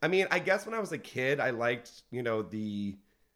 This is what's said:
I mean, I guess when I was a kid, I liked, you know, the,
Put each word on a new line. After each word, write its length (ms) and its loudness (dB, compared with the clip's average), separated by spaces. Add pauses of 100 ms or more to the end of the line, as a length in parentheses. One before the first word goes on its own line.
I 60 2
mean, 220 4
I 80 4
guess 260 2
when 100 -6
I 40 0
was 120 -4
a 60 -4
kid, 420 0
I 120 2
liked, 600 -2
you 120 -4
know, 180 2
the, 560 -4 (380)